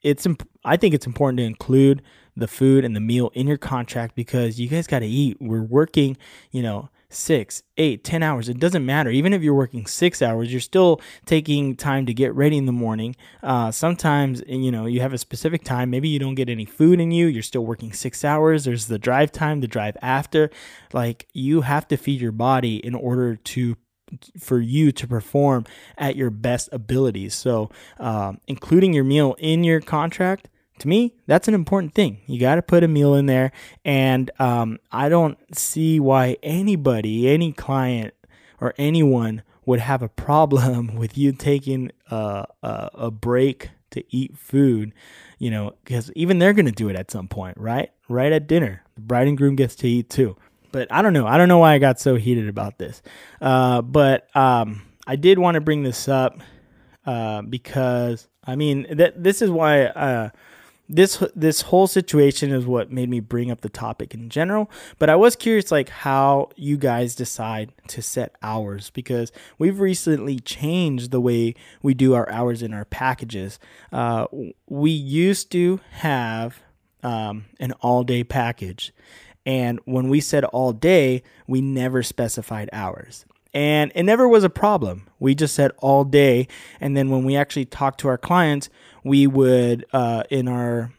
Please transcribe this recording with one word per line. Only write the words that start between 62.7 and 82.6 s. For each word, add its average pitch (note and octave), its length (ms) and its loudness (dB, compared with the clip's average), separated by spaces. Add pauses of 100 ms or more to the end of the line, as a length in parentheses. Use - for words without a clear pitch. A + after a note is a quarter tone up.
made B2+ 160 -4
me B2 140 -4
bring A#2+ 280 -6
up A#2+ 120 -8
the A2 80 -10
topic - 440 -10
in A#2 140 -16
general. G3 420 -2 (300)
But D3+ 100 4
I D#3 60 6
was A3+ 220 6
curious, A3 340 0
like, C#3+ 160 0
how C#3 680 0
you C#3+ 180 -2
guys B2 400 -2
decide A2 560 -8 (160)
to - 140 -12
set - 400 -8
hours, G#2+ 480 -8
because A#2+ 420 -6 (260)
we've G3 220 0
recently D#3 600 0
changed D3 720 -4
the B2+ 100 0
way A#2 340 0 (260)
we C#3 120 2
do C3 200 4
our A#2+ 160 0
hours A#2 320 -4
in A2 120 -8
our G#2 100 -10
packages. A2+ 720 -6 (360)
Uh, A#2 380 -2
w-, C3 200 -12 (160)
we D3 240 0
used D#3+ 640 -2
to F3+ 260 0 (120)
have, A#2+ 720 -6 (420)
um, G#2+ 420 -8 (160)
an B2+ 180 -6
all-day B2 460 0
package. A#2 680 -6 (520)
And B2 400 -2
when B2+ 240 -2
we C#3+ 100 4
said C#3+ 240 0
all B2+ 300 -2
day, C3 500 2 (240)
we C3 140 -2
never C3 420 -2
specified A2 720 -6